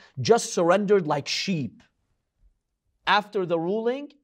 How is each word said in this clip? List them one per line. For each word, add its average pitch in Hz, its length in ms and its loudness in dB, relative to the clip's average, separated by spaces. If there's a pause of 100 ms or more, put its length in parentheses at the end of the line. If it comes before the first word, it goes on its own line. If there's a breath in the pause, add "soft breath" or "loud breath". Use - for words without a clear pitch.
(220 loud breath)
just 214 320 2
surrendered 190 520 2
like 147 220 -4
sheep - 560 -6 (1200)
after 202 400 0
the 165 140 0
ruling 226 520 -4 (120)